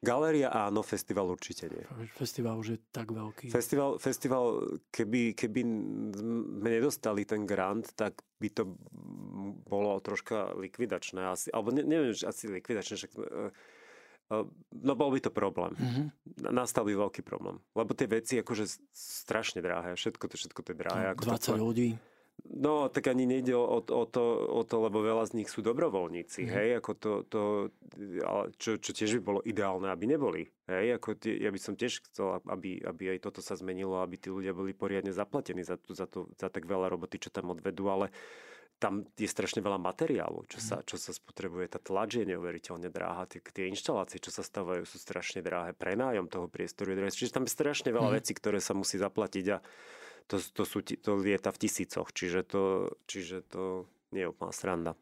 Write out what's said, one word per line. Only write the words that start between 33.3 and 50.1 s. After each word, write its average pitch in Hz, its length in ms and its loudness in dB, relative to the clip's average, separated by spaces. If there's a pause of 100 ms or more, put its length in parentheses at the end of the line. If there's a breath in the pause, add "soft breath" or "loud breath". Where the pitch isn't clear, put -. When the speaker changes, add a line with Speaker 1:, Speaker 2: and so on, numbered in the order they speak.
Speaker 1:
sa 95 160 -6
zmenilo, 92 460 -2
aby 90 160 -2
tí - 100 -10
ľudia 95 240 -2
boli 95 220 -2
poriadne 98 400 -2
zaplatení 95 500 -2
za 87 140 -4
tú, - 160 -12
za 90 120 -4
tú, 90 200 -8 (100)
za - 140 -4
tak 90 160 -6
veľa 92 240 2
roboty, 87 320 -4
čo - 80 -10
tam 90 240 -4
odvedú, 98 340 -2
ale 98 240 2 (640 loud breath)
tam 104 400 0
je 104 140 -2
strašne - 320 -2
veľa 98 180 0
materiálu, 87 680 0
čo - 120 -14
sa, 110 220 -2
Speaker 2:
Mhm. - 40 -12
Speaker 1:
čo - 140 -8
sa - 140 -8
spotrebuje, 90 560 -6
tá - 100 -8
tlač 101 380 0
je 110 100 2
neuveriteľne 87 600 -4
drahá, 87 360 -4
tie, 90 200 -16
tie 95 240 -4
inštalácie, 98 500 -2
čo - 140 -10
sa 101 100 -6
stavajú, 90 400 -2
sú - 160 -12
strašne - 420 -6
drahé, 87 320 -2
prenájom 104 540 0
toho 87 220 -4
priestoru - 420 -4
je 95 80 0
drahé, 98 140 0
čiže 120 180 -2
tam 131 140 2
je - 80 -2
strašne 147 400 2
veľa 113 160 6
Speaker 2:
Mhm. 104 100 6
Speaker 1:
vecí, - 160 -2
ktoré 104 240 2
sa 95 140 0
musí 98 240 0
zaplatiť 95 560 0
a 95 60 2 (640 loud breath)